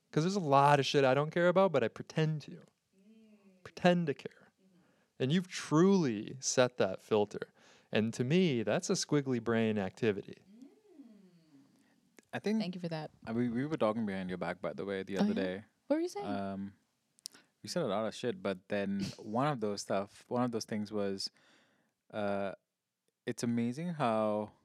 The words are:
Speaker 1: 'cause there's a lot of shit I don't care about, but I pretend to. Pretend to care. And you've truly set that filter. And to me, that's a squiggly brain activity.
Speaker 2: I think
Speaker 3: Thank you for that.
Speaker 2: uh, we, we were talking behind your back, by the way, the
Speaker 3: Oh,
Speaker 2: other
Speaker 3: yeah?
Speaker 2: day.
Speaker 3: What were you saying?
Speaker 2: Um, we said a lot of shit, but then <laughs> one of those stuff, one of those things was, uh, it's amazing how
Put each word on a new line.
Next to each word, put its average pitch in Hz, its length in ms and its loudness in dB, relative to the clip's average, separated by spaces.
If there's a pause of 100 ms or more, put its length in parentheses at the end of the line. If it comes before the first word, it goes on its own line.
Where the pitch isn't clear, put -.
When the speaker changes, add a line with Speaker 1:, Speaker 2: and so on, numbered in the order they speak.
(120)
Speaker 1:
'cause 151 120 2
there's 190 140 0
a - 20 0
lot 143 400 6
of 135 60 2
shit 143 180 2
I 131 100 6
don't 147 180 0
care 175 180 4
about, 180 240 4
but 127 100 4
I 113 60 0
pretend 156 540 -2
to. 165 160 -16 (1040)
Pretend 175 440 2
to 139 60 -2
care. - 180 -10 (920)
And 131 120 2
you've 180 160 0
truly 151 920 4
set - 380 2
that 98 260 0
filter. - 460 0 (420)
And 113 220 0
to 131 100 -2
me, 143 400 2
that's 107 260 -2
a 208 40 2
squiggly 135 500 0
brain 110 340 2
activity. 98 600 -2 (1900)
Speaker 2:
I - 80 -8
think 214 220 -2
Speaker 3:
Thank 180 140 -6
you 180 60 -12
for 175 80 -8
that. 156 220 -8 (160)
Speaker 2:
uh, 113 60 -8
we, 123 160 0
we 120 160 -4
were 156 120 -4
talking 110 280 0
behind 95 240 -4
your 90 80 -6
back, 87 240 -6
by 78 120 -4
the - 120 -8
way, 98 180 -4
the 98 140 -6
Speaker 3:
Oh, - 40 2
Speaker 2:
other 208 120 2
Speaker 3:
yeah? - 100 -2
Speaker 2:
day. 190 200 -6 (240)
Speaker 3:
What 294 100 0
were 330 40 -2
you 349 80 -4
saying? 403 160 -10
Speaker 2:
Um, 101 480 -6 (880)
we 104 60 -12
said 175 140 -2
a 135 40 -2
lot 107 180 -2
of 104 100 -6
shit, 107 260 -6
but 95 180 -4 (100)
then 98 420 -2
<laughs> - 60 -14
one 113 300 -2
of 143 120 -2
those 104 220 -4
stuff, - 460 -4
one 123 160 -2
of 123 80 -2
those 113 140 -6
things 104 260 -6
was, 98 380 -4 (840)
uh, 101 400 -4 (720)
it's - 180 -6
amazing 120 520 -2
how 110 560 0 (140)